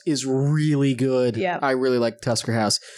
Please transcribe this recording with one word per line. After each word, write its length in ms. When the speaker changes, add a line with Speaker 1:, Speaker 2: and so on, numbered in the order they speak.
Speaker 1:
is 180
really 720
good. 420
Speaker 2:
Yeah. 240
Speaker 1:
I 120
really 260
like 220
Tusker 320
House. 260